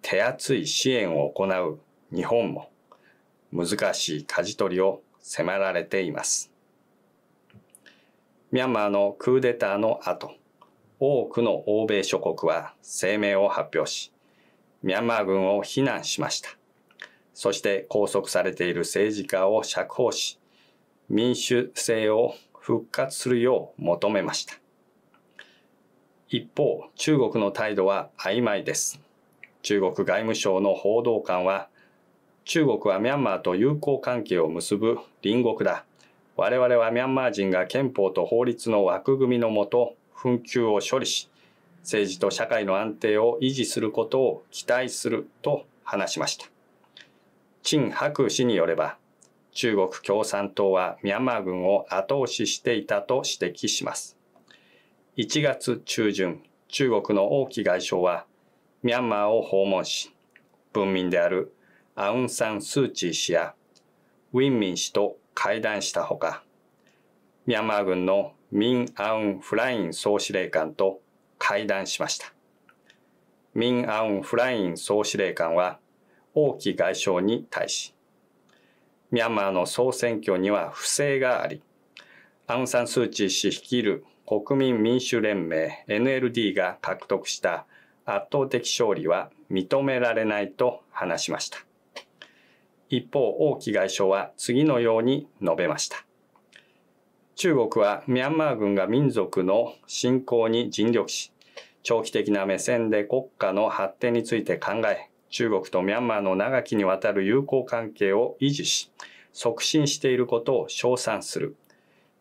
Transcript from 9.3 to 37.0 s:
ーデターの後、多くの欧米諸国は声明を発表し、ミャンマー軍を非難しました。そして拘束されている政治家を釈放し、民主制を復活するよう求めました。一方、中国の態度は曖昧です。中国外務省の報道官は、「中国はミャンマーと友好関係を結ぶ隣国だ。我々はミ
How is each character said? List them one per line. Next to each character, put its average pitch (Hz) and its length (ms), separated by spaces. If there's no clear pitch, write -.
ー - 20
デ 123 140
タ 101 200
ー - 40
の 110 260
後、 - 280
多 135 260
く - 140
の 110 260
欧 107 200
米 101 180
諸 - 160
国 82 300
は 82 320
声 - 340
明 101 260
を 101 60
発 - 300
表 76 120
し、 - 220
ミ 92 120
ャ 110 80
ン 117 40
マ 117 100
ー 104 80
軍 95 320
を 101 60
非 - 200
難 117 220
し - 160
ま - 80
し - 140
た。 - 80
そ 107 140
し - 80
て 98 300
拘 104 180
束 98 200
さ 92 140
れ 92 120
て 87 160
い - 20
る 85 80
政 98 340
治 98 120
家 95 200
を 107 160
釈 - 320
放 120 160
し、 - 280
民 120 240
主 123 400
制 110 340
を 110 260
復 - 280
活 - 320
す - 100
る 123 140
よ 120 360
う - 40
求 87 260
め 101 140
ま - 100
し - 140
た。 - 80
一 120 260
方、 - 380
中 151 240
国 117 160
の 101 160
態 107 240
度 98 100
は 98 320
曖 107 260
昧 101 220
で 76 100
す。 - 280
中 101 200
国 92 160
外 98 80
務 113 140
省 95 280
の 98 100
報 107 300
道 113 180
官 90 240
は、 98 240
「中 160 180
国 117 200
は 98 160
ミ 120 100
ャ 143 80
ン 135 40
マ 107 100
ー 90 100
と 90 120
友 131 220
好 143 220
関 123 260
係 90 140
を 80 100
結 85 300
ぶ 113 200
隣 117 200
国 113 160
だ。 92 260
我 110 200
々 123 220
は 113 120
ミ 120 120